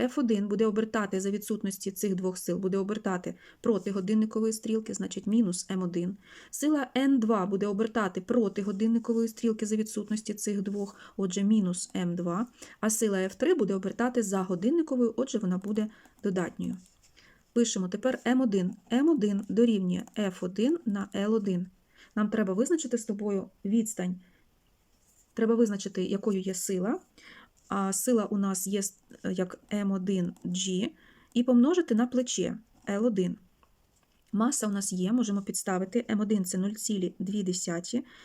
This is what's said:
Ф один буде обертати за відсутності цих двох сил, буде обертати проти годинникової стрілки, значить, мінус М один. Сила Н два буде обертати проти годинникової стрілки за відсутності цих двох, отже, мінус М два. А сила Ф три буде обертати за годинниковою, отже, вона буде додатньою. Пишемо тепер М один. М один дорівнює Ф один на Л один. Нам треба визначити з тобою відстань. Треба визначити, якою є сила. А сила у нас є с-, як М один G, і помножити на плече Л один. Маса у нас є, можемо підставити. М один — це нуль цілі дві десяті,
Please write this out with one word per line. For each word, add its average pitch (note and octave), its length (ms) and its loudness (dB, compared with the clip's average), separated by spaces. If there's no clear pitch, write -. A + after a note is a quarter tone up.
Ф B3 180 0
один G#3+ 300 2
буде G#3 180 2
обертати G#3 540 0
за G3 100 -2
відсутності G3+ 600 -4
цих F#3+ 240 -2
двох F#3 240 -2
сил, F3+ 200 -2
буде F#3+ 200 0
обертати F#3+ 560 -4
проти G3+ 300 0
годинникової A3 640 0
стрілки, A3 420 -4
значить, F#3+ 320 -8
мінус G3+ 440 2
М F#3 120 -2
один. F3+ 340 -2
Сила D4 460 0
Н C4+ 240 4
два G#3+ 260 2
буде G3+ 200 0
обертати G#3 540 0
проти G#3 420 0
годинникової A3+ 680 0
стрілки A3 380 -2
за G#3+ 100 0
відсутності G#3+ 580 -4
цих G3+ 280 -4
двох, G3+ 340 -6
отже, G3 280 0
мінус G3 520 2
М F3 200 -2
два. F3 300 -2
А G#3+ 100 0
сила G3+ 300 2
Ф F#3+ 140 -2
три E4 200 4
буде G3 200 2
обертати A3+ 480 0
за F#3+ 200 0
годинниковою, A#3+ 720 2
отже, B3 220 -2
вона F3+ 200 0
буде G#3+ 300 -2
додатньою. F3+ 540 -2
Пишемо A3 360 0
тепер B3+ 380 -2
М B3+ 140 4
один. G3 340 2
М C#4 160 4
один G3+ 400 2
дорівнює F#3+ 540 4
Ф G3 240 -2
один G#3+ 440 0
на G3+ 280 -2
Л G#3 200 0
один. F#3 320 0
Нам G#3+ 120 2
треба G#3 260 0
визначити B3+ 440 0
з A3 60 -6
тобою G3+ 440 -4
відстань. G3 520 -2
Треба A3+ 200 4
визначити, G3+ 500 2
якою G3 360 0
є F#3+ 140 -4
сила. G3 460 -2
А G3 220 0
сила A3+ 320 2
у G3+ 140 -2
нас G3 280 0
є G3 160 -2
с-, - 120 -6
як F#3 340 -4
М G3+ 200 0
один F#3 400 0
G, F#3 460 -2
і A#3+ 80 2
помножити B3+ 520 6
на A#3+ 120 4
плече B3 520 -2
Л G3+ 180 0
один. F#3+ 300 0
Маса A3+ 340 2
у G#3 40 0
нас G3 220 -4
є, F#3 200 0
можемо G#3 300 0
підставити. F#3+ 680 -2
М G#3 100 0
один — G#3 240 2
це F#3 140 -4
нуль F#3+ 120 0
цілі G3 480 -4
дві G3 240 -2
десяті, F3+ 640 -4